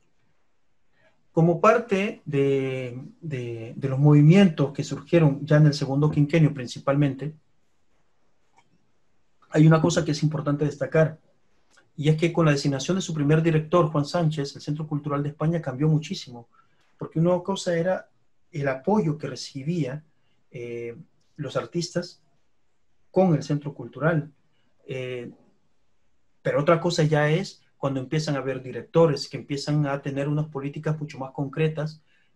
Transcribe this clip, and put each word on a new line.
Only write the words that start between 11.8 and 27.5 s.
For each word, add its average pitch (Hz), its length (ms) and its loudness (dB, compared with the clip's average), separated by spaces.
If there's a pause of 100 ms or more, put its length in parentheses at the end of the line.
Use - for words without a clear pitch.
y 147 140 0
es 156 80 2
que 165 160 0
con 170 120 2
la 151 60 6
designación 143 460 -2
de 185 40 -2
su 170 120 -8
primer 151 280 2
director, 160 480 2
Juan 143 160 -2
Sánchez, 156 500 -2
el - 60 -18
Centro 151 260 -6
Cultural 143 360 -4
de 147 60 -6
España 160 320 -2
cambió 135 260 -2
muchísimo, 151 640 -4 (480)
porque 151 220 -6
una 175 200 2
cosa 180 380 -4
era 185 320 -2 (420)
el 139 160 -6
apoyo 160 500 0
que - 100 -10
recibía, 143 760 -6 (480)
eh, 120 460 -12 (400)
los 135 180 -10
artistas 170 640 -6 (880)
con 180 260 4
el 135 80 -4
Centro 147 300 -4
Cultural. 147 560 -2 (560)
Eh, 127 460 -10 (1080)
pero 127 180 -2
otra 160 220 2
cosa 170 220 0
ya 147 260 2
es 180 320 -4 (160)